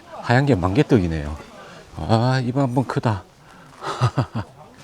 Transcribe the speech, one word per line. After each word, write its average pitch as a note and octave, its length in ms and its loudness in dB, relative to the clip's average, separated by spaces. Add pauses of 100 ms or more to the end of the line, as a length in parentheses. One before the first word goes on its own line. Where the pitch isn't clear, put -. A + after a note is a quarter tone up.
(220)
하얀 B2+ 240 2
게 C#3 80 4
망개떡이네요. F2 840 2 (600)
아, A2+ 480 2
입 A#2+ 120 -4
한번 C3+ 300 0
크다. - 380 -2 (580)
<laughs> - 600 -4 (400)